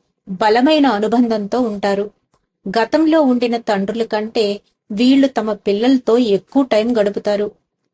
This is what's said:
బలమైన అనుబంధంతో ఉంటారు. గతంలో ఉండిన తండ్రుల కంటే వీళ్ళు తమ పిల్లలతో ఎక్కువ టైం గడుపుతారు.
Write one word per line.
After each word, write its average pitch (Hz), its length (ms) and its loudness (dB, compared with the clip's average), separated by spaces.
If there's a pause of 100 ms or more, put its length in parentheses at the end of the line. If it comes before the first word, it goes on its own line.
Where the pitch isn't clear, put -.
(280)
బలమైన 240 580 2
అనుబంధంతో 226 760 0
ఉంటారు. 202 500 -4 (580)
గతంలో 302 540 2
ఉండిన 247 340 0
తండ్రుల 214 460 -4
కంటే 214 580 -4 (300)
వీళ్ళు 262 380 4
తమ 214 240 -4
పిల్లలతో 220 680 0
ఎక్కువ 226 440 0
టైం 233 380 0
గడుపుతారు. 208 520 -4 (420)